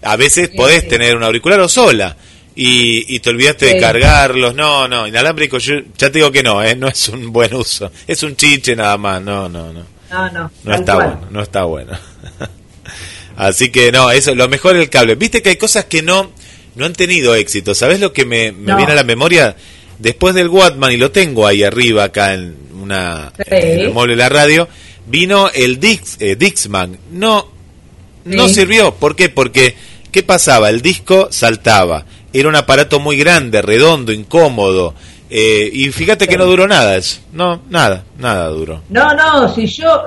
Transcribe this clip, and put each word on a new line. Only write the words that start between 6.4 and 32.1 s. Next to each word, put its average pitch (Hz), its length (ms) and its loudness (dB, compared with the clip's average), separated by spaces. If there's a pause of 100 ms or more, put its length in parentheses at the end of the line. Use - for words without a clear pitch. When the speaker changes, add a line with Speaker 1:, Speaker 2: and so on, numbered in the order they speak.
Speaker 1:
no, 107 220 0
¿eh? 113 100 0
No 131 140 -4
es - 220 -4
un 117 240 -12
buen 117 200 2
uso. 110 380 -8 (160)
Es 165 160 -6
un 147 140 -10
chiche 131 400 0
nada 104 200 0
más. 98 240 -6
No, 98 280 -8
no, 82 240 -14
no. 85 100 -18 (260)
Speaker 2:
No, 185 220 -6
no, 170 200 -10 (120)
Speaker 1:
No 107 80 -6
Speaker 2:
tal 104 80 -2
Speaker 1:
está 95 140 -2
Speaker 2:
cual. 87 160 0
Speaker 1:
bueno, - 220 -14
no 104 100 -8
está 98 240 -6
bueno. 67 260 -8 (480)
<laughs> - 960 -20
Así 101 360 -2
que 120 200 4
no, 127 200 2
eso, 135 220 2
lo 127 140 2
mejor 180 300 2
el 156 120 0
cable. 117 260 2
Viste 220 260 -2
que - 80 0
hay 180 80 2
cosas 214 280 -2
que 160 160 -2
no, 185 300 -2 (440)
no 127 100 -6
han 175 80 -6
tenido 165 420 2
éxito. 104 400 -2
¿Sabés 156 240 0
lo 202 140 -2
que 135 120 0
me, 113 260 -2
me 101 200 -8
Speaker 2:
No. 196 60 0
Speaker 1:
viene 185 160 0
a - 20 2
la 143 80 2
memoria? 127 520 2 (440)
Después 180 360 0
del 180 140 0
Walkman, 165 440 2
y 120 40 -2
lo 131 140 2
tengo 139 360 0
ahí 101 160 2
arriba, 107 420 0
acá 98 280 -2
en 90 220 -10 (260)
una, 87 560 -8
Speaker 2:
Sí. 202 120 -8
Speaker 1:
en 170 320 2
el 202 100 -2
mueble 120 240 0
de 117 60 2
la 127 80 4
radio, 147 380 4 (400)
vino 185 460 2
el 127 260 0
Dix-, - 420 -2
eh, 98 160 0
Dixman. 98 600 -4 (140)
No, 208 360 -2 (760)
no 190 240 0
Speaker 2:
Sí. 190 80 2
Speaker 1:
sirvió. 196 400 2
¿Por 147 200 -2
qué? 180 120 2
Porque, 127 480 0 (360)
¿qué 185 120 0
pasaba? 135 460 2
El 117 120 0
disco 185 500 0
saltaba. 98 720 0 (280)